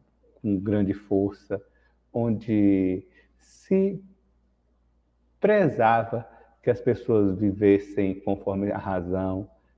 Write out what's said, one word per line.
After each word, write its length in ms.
com 220
grande 360
força, 680
onde 920
se 640
prezava 840
que 60
as 100
pessoas 580
vivessem 840
conforme 500
a 60
razão, 720